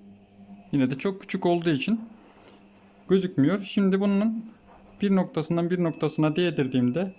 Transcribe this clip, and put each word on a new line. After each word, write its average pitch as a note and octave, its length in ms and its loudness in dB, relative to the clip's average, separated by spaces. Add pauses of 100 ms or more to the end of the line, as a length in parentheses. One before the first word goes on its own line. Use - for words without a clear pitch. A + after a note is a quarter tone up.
(720)
yine C3 180 2
de C3 80 -6
çok G3 220 -4
küçük - 260 -4
olduğu E3+ 240 2
için G3 300 0 (1080)
gözükmüyor. F3+ 540 2
Şimdi F#3+ 380 2
bunun G#3 440 0 (580)
bir G3 140 4
noktasından E3+ 540 0
bir F3 140 0
noktasına D#3 520 0
değdirdiğimde D3+ 840 0